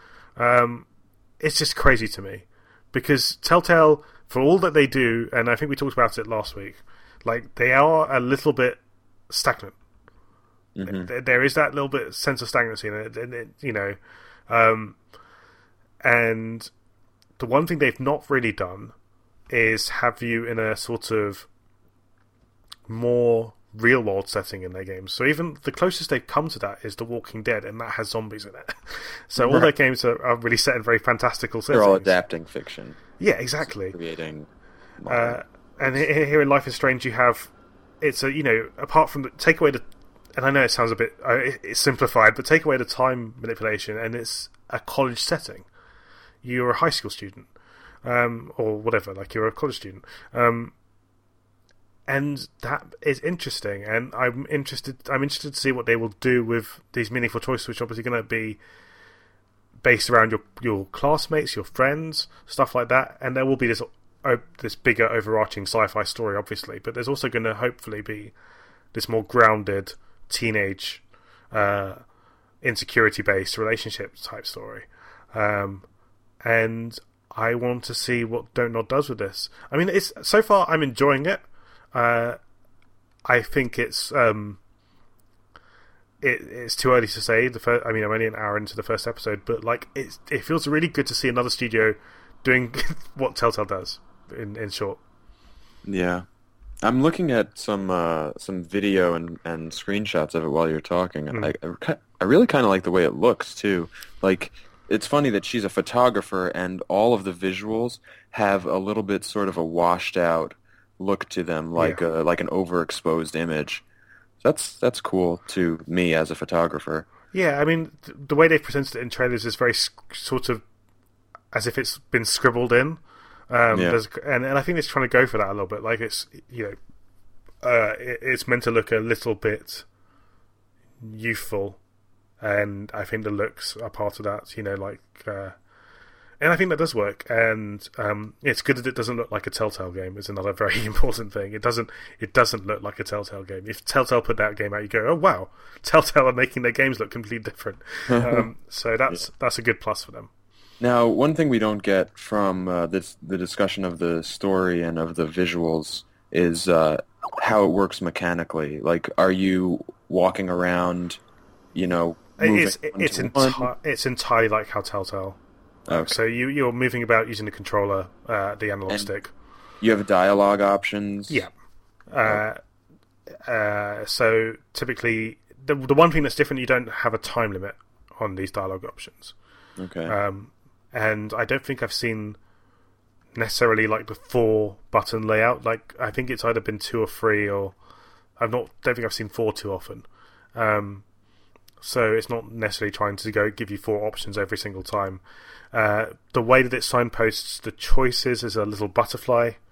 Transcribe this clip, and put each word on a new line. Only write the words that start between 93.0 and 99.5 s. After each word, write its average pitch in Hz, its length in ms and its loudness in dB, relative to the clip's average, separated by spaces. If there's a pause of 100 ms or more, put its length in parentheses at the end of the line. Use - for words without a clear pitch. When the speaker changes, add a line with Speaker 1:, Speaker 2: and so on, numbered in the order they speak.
Speaker 1:
what 135 220 -2
Telltale 110 300 2
does. 95 320 -6 (380)
In, 104 200 -10
in 107 140 -8
short, 101 260 -4 (880)
Speaker 2:
Yeah, 90 380 0 (600)
I'm 123 200 4
looking 165 280 2
at 113 280 0
some, 98 320 -2
uh, 82 480 0
some 92 260 -8
video 95 480 2
and, 82 320 -6
and 80 280 -8